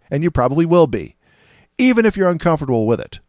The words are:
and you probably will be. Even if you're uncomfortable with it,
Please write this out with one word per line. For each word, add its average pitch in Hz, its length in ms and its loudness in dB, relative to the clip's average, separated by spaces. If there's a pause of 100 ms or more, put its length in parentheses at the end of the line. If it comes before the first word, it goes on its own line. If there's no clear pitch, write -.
and 143 140 -4
you 170 80 0
probably 139 340 0
will 170 220 4
be. 98 280 -8 (600)
Even 240 280 2
if 208 100 0
you're 190 140 0
uncomfortable 147 580 -2
with 117 120 0
it, - 300 -16